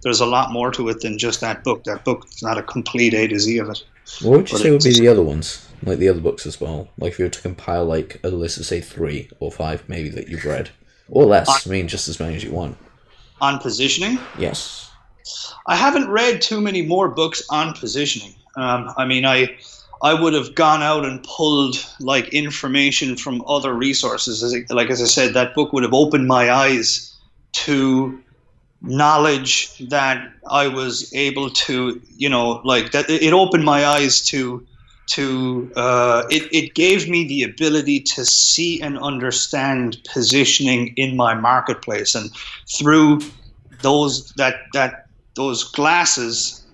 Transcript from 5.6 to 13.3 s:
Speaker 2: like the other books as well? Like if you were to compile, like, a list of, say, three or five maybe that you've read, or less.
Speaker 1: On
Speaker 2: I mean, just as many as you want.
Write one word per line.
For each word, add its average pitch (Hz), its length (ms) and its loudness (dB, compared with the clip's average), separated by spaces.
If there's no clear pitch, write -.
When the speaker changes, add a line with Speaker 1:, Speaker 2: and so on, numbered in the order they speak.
Speaker 2:
like 95 160 -2
the 92 80 4
other 85 140 2
books 82 240 -4
as 78 160 -12
well? 73 260 -8
Like 87 160 -6
if - 60 -10
you 90 60 0
were 85 40 -4
to - 120 -12
compile, 87 440 -4
like, 80 380 -4
a 92 60 -4
list 85 280 -4
of, 80 80 -10
say, 87 140 -4
three 73 500 -6
or 71 120 -6
five 78 380 -6
maybe 80 200 -6
that - 200 -10
you've 80 160 -10
read, - 240 -4
or 147 160 6
less. 139 240 6
Speaker 1:
On 131 220 2
Speaker 2:
I 95 40 0
mean, 90 120 -2
just 92 200 -6
as 78 120 -10
many 80 160 -4
as 76 80 -8
you - 80 -10
want. 78 260 -6